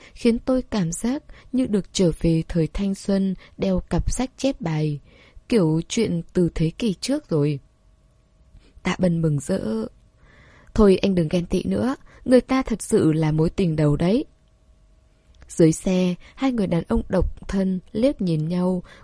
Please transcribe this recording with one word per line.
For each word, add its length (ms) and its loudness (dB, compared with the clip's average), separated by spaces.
khiến 260 0
tôi 220 -2
cảm 300 -4
giác 320 -4
như 140 0
được 280 -4
trở 180 2
về 260 2
thời 200 0
thanh 280 -4
xuân, 400 -2
đeo 220 0
cặp 320 -2
sách 260 -4
chép 240 -2
bài, 380 -2
kiểu 400 4
chuyện 320 -2
từ 220 2
thế 220 0
kỷ 160 -2
trước 360 -4
rồi." 300 0
Tạ 160 -2
Bân 220 0
mừng 180 0
rỡ: 220 -4
"Thôi 280 6
anh 140 2
đừng 140 2
ghen 160 -2
tị 180 -2
nữa, 320 -2
người 160 6
ta 200 0
thật 200 -6
sự 320 2
là 180 0
mối 180 0
tình 260 -2
đầu 200 2
đấy." 300 0
Dưới 240 4
xe, 440 -2
hai 160 -2
người 160 -2
đàn 200 -2
ông 220 0
độc 380 -2
thân 320 -2
liếc 300 0
nhìn 260 0
nhau, 360 -2